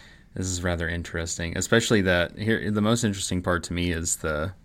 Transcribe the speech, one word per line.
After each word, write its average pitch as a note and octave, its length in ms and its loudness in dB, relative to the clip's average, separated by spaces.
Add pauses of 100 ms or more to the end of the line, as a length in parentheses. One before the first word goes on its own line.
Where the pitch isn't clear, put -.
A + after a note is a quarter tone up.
(340)
this F#2+ 120 -4
is F2+ 160 -4
rather E2+ 260 -2
interesting, E2+ 720 -6
especially A2+ 440 4
that F2 360 2
here, G#2 320 0
the G#2 100 2
most A#2 240 2
interesting F#2+ 380 -2
part F2 220 2
to F2 100 -6
me F2 160 0
is E2 260 -2
the D#2 360 -2 (120)